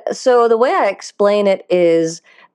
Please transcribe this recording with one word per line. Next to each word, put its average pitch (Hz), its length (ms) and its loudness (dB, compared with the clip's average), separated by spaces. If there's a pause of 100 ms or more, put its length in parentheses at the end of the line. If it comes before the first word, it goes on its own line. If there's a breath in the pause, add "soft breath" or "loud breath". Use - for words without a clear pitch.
(120)
so 240 360 0
the 226 100 2
way 254 140 0
I 339 160 -2
explain 202 580 -2
it 196 240 -2
is 165 520 0 (340 soft breath)